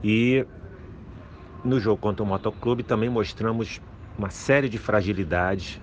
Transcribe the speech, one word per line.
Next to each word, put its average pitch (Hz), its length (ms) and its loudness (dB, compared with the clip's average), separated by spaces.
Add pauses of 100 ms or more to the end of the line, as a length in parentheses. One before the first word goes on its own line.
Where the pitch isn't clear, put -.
E 117 420 4 (1160)
no 127 160 4
jogo 104 200 2
contra 104 220 0
o 104 40 0
Motoclube 110 580 0
também 113 240 2
mostramos 113 720 -2 (360)
uma 101 140 -2
série 139 380 4
de 107 100 -4
fragilidades 92 1040 0